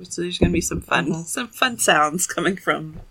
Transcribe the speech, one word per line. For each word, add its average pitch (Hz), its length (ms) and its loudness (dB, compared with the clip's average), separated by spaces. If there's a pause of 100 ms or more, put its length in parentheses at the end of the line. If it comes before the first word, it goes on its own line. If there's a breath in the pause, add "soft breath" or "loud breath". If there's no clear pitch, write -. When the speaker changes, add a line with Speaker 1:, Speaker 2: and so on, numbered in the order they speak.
Speaker 1:
So - 120 -6
there's 180 160 -4
gonna 175 160 4
be 170 80 2
some 165 200 -4
fun, 135 260 0
Speaker 2:
Mm-hmm. 160 160 -2
Speaker 1:
some 247 240 -6
fun 240 320 0
sounds 156 480 4
coming 175 300 0
from 156 420 -2 (120)